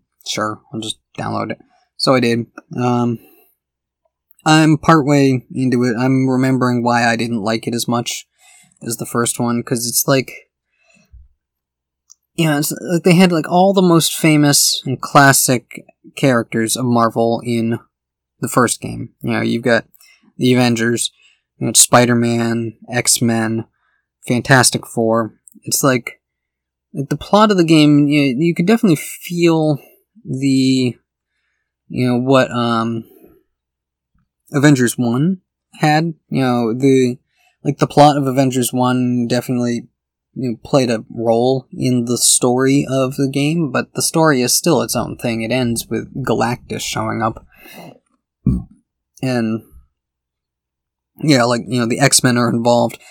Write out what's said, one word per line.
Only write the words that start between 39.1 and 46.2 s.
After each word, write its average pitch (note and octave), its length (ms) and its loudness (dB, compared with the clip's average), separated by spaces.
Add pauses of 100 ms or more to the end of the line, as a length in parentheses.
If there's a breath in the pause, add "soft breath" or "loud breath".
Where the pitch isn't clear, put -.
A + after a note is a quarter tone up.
definitely, A#2+ 600 -4 (460)
you C3 180 -4
know, A2 100 -6
played C3 300 0
a A#2 180 -4
role A#2 600 -2
in B2+ 320 -2
the A#2+ 140 -2
story C3 720 2
of C3+ 260 -2
the C#3 140 -2
game, C#3+ 420 -2
but B2 220 -6
the - 80 -6
story D#3 400 2
is A#2+ 120 0
still C#3+ 280 2
its A#2 140 -4
own A2+ 220 -6
thing. A2+ 240 -6
It A2+ 100 -4
ends A#2+ 360 -2
with A2+ 340 -8